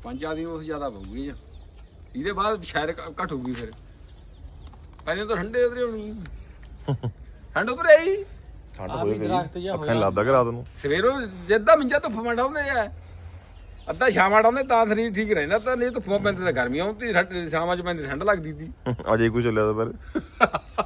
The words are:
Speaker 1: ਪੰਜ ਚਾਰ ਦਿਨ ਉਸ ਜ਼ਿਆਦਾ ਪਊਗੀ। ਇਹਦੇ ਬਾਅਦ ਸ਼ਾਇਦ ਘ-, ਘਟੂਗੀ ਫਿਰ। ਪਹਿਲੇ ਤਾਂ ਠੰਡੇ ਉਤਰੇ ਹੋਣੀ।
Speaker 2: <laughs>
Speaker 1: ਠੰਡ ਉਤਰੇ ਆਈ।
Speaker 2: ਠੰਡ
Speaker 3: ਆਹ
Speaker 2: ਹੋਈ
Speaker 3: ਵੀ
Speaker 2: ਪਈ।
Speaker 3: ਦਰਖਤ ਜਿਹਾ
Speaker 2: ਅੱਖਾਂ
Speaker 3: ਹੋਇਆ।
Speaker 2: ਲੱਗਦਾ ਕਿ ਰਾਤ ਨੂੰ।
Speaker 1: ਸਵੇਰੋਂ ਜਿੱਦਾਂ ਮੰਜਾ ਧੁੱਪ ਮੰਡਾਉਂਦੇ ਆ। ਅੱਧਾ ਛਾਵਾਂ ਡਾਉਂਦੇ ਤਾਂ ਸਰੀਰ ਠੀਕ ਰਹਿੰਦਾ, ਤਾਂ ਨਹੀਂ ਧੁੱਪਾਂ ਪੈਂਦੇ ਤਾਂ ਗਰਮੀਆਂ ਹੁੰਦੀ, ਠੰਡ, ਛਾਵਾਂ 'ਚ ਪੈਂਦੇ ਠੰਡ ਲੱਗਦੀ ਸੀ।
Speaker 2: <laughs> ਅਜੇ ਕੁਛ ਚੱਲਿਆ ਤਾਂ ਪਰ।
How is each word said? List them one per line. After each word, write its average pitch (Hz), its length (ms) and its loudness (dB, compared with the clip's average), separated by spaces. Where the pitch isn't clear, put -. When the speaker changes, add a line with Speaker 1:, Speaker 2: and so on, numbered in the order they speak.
Speaker 1:
ਪੰਜ 127 180 -10
ਚਾਰ 156 140 -4
ਦਿਨ 165 120 -6
ਉਸ 160 160 -8
ਜ਼ਿਆਦਾ 147 260 -6
ਪਊਗੀ। 110 420 -10
ਇਹਦੇ 165 160 -4
ਬਾਅਦ 196 320 -2
ਸ਼ਾਇਦ 156 260 -4
ਘ-, 165 340 -8
ਘਟੂਗੀ 127 300 -6
ਫਿਰ। 117 180 -10
ਪਹਿਲੇ 185 200 -2
ਤਾਂ 220 120 -2
ਠੰਡੇ 226 260 0
ਉਤਰੇ 247 200 0
ਹੋਣੀ। 214 380 -6
Speaker 2:
<laughs> 123 220 -2
Speaker 1:
ਠੰਡ 208 160 0
ਉਤਰੇ 302 260 8
ਆਈ। 392 280 6
Speaker 2:
ਠੰਡ - 140 -8
Speaker 3:
ਆਹ - 60 -6
Speaker 2:
ਹੋਈ - 160 0
Speaker 3:
ਵੀ 202 60 -4
Speaker 2:
ਪਈ। 160 80 -2
Speaker 3:
ਦਰਖਤ 180 300 -2
ਜਿਹਾ 185 160 -6
Speaker 2:
ਅੱਖਾਂ 156 140 -4
Speaker 3:
ਹੋਇਆ। 113 120 4
Speaker 2:
ਲੱਗਦਾ 98 240 2
ਕਿ 131 80 2
ਰਾਤ 127 160 6
ਨੂੰ। 120 180 -6
Speaker 1:
ਸਵੇਰੋਂ 208 400 2
ਜਿੱਦਾਂ 214 560 4
ਮੰਜਾ 285 220 2
ਧੁੱਪ 277 140 -4
ਮੰਡਾਉਂਦੇ 254 560 -2
ਆ। 226 220 0
ਅੱਧਾ 240 200 2
ਛਾਵਾਂ 202 340 6
ਡਾਉਂਦੇ 254 200 6
ਤਾਂ 233 220 4
ਸਰੀਰ 214 280 0
ਠੀਕ 208 180 0
ਰਹਿੰਦਾ, 180 280 2
ਤਾਂ 247 180 -2
ਨਹੀਂ 240 140 0
ਧੁੱਪਾਂ 202 280 0
ਪੈਂਦੇ 196 240 0
ਤਾਂ 170 100 2
ਗਰਮੀਆਂ 127 320 0
ਹੁੰਦੀ, 214 280 -4
ਠੰਡ, 175 380 0
ਛਾਵਾਂ 170 260 0
'ਚ 175 40 -4
ਪੈਂਦੇ 170 260 -4
ਠੰਡ 143 160 -4
ਲੱਗਦੀ 170 300 0
ਸੀ। 156 180 -12
Speaker 2:
<laughs> 113 220 -2
ਅਜੇ 113 160 4
ਕੁਛ 117 140 0
ਚੱਲਿਆ 107 280 2
ਤਾਂ - 20 0
ਪਰ। 113 200 -4